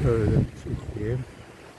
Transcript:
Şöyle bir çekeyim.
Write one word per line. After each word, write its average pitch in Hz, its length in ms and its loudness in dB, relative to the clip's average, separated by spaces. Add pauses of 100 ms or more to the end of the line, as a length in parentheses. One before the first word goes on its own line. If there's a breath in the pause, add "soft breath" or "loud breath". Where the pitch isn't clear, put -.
Şöyle 113 280 4
bir - 640 -2
çekeyim. 117 300 -4 (540)